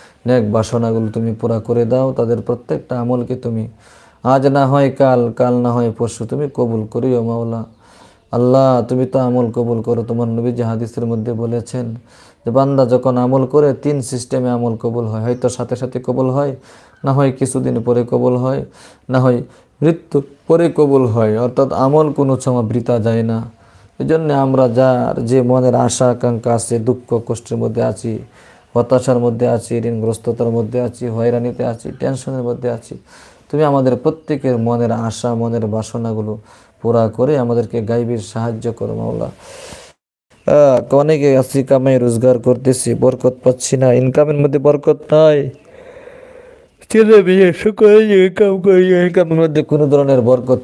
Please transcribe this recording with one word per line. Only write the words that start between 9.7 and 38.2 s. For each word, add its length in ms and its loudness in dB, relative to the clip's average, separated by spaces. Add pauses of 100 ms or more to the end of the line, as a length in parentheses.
করো। 220 -2
তোমার 240 -4
নবী 240 -2
যে 120 -4
হাদিসের 420 -6
মধ্যে 280 -4
বলেছেন 600 -6 (500)
যে 60 -4
বান্দা 340 2
যখন 320 0
আমল 280 0
করে, 280 2
তিন 280 -4
সিস্টেমে 480 -4
আমল 260 -2
কবুল 300 -4
হয়। 160 -6
হয়তো 280 -2
সাথে 260 -6
সাথে 280 -6
কবুল 260 -2
হয়, 260 -2 (500)
না 80 0
হয় 180 2
কিছুদিন 500 -2
পরে 300 0
কবুল 260 0
হয়, 280 -4 (440)
না 100 2
হয় 240 2 (380)
মৃত্যুর 420 0 (240)
পরে 280 2
কবুল 300 2
হয়। 340 0
অর্থাৎ 340 0
আমল 380 2
কোনো 260 0
সময় 260 -2
বৃথা 360 -2
যায় 240 0
না। 200 -4 (560)
এই 80 -6
জন্যে 260 0
আমরা 360 2
যার 560 0
যে 160 2
মনের 340 2
আশা 340 2
আকাঙ্ক্ষা 440 -2
আছে, 260 -2
দুঃখ 460 -2
কষ্টের 320 -8
মধ্যে 260 -4
আছি, 360 -6 (540)
হতাশার 460 2
মধ্যে 280 0
আছি, 300 -2
ঋণগ্রস্ততার 720 -4
মধ্যে 340 -2
আছি, 260 -6
হয়রানিতে 580 -2
আছি, 260 -8
টেনশনের 520 -6
মধ্যে 260 -6
আছি, 280 -10 (540)
তুমি 120 0
আমাদের 320 2
প্রত্যেকের 640 -4
মনের 340 0
আশা, 440 -4
মনের 320 -4
বাসনাগুলো 720 -6 (440)
পুরা 260 2
করে 300 0
আমাদেরকে 440 -2
গাইবীর 360 -2
সাহায্য 560 -6